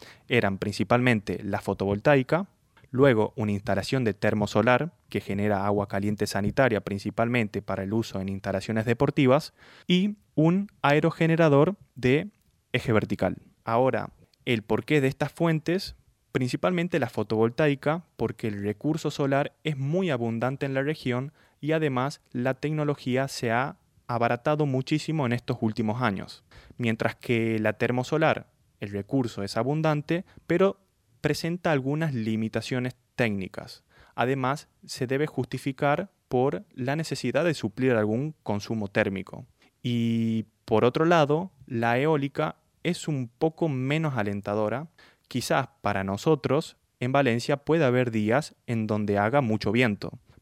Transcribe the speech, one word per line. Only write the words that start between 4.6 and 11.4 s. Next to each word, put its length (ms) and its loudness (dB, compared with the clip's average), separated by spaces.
que 100 -4
genera 460 -2
agua 220 0
caliente 380 -2
sanitaria 540 0
principalmente 800 -2
para 220 -6
el 100 -6
uso 300 -2
en 80 -6
instalaciones 560 -4
deportivas 640 2
y 280 2
un 360 2
aerogenerador 960 4